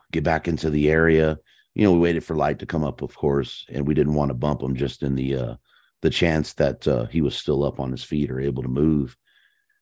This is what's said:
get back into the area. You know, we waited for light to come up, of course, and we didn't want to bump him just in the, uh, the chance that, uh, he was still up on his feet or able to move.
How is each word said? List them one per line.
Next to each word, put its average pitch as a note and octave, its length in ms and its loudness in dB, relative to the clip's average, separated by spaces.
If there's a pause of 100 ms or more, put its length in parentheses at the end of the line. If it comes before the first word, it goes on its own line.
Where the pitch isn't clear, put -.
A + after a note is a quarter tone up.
(120)
get D#2 120 -2
back D#2+ 240 0
into D#2+ 220 -2
the D2+ 200 2
area. D#2+ 480 4 (360)
You - 100 2
know, G2 100 8
we E2+ 60 6
waited E2+ 240 2
for D#2+ 120 -6
light D2 240 0
to - 60 -12
come D#2+ 180 -2
up, C#2 180 -6
of C2 140 -8
course, C#2 540 -2
and C#2 180 -4
we D2+ 60 2
didn't D2 220 2
want C#2+ 140 2
to C2 40 -4
bump C2 280 -2
him C2+ 140 -4
just C2+ 280 -6
in C#2 120 -2
the, C2+ 200 -2
uh, A#1 200 -6 (460)
the E2 80 2
chance D#2+ 440 0
that, C#2 340 -2
uh, A#1+ 180 0
he D#2 160 -2
was C2+ 140 0
still C#2+ 280 -2
up C2+ 160 -4
on C2 120 -6
his B1+ 120 -10
feet D2 280 -4
or B1+ 80 -6
able C2+ 240 -4
to B1+ 60 -6
move. C#2+ 460 0 (680)